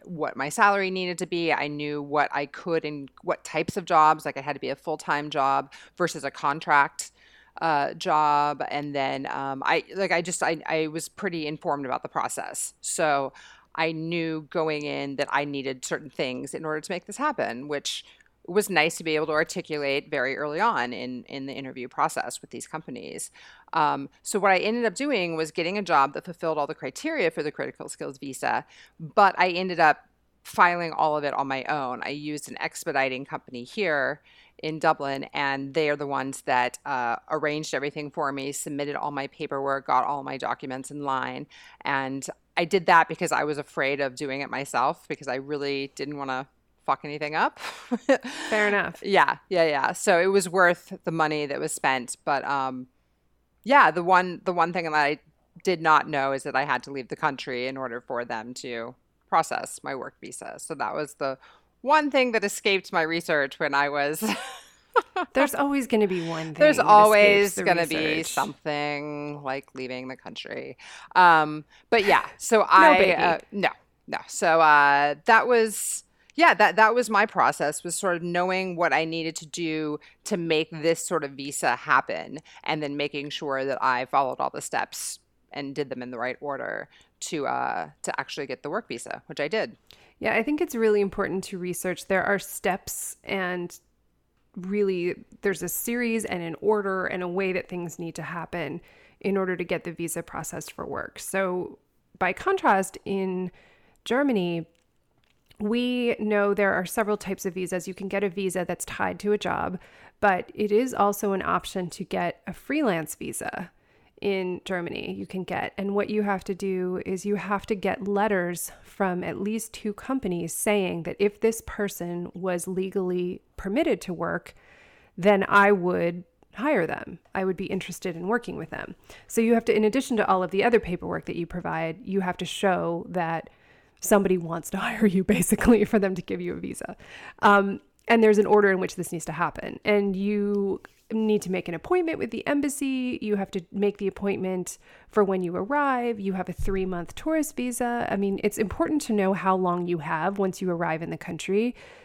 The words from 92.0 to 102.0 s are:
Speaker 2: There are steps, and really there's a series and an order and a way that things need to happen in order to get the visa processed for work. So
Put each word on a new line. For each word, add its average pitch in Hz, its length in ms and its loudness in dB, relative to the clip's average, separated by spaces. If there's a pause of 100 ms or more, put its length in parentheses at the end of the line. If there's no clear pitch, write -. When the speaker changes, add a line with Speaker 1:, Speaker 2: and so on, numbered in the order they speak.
Speaker 2:
There 190 160 2
are 202 160 2
steps, - 880 -6
and 180 540 -4 (800)
really 190 580 0 (260)
there's 190 220 -2
a 175 60 -6
series 233 580 -2
and 180 160 -6
an 165 180 -6
order 196 460 0
and 180 160 -4
a 180 60 -4
way 185 240 -2
that - 160 -4
things 175 300 -8
need 165 160 -8
to 170 80 -10
happen 165 580 -8 (400)
in 196 160 0
order 185 200 0
to 175 80 -6
get 170 200 -4
the 175 80 -8
visa 170 300 -6
processed - 500 -10
for - 140 -10
work. - 320 -10
So 180 600 -4 (400)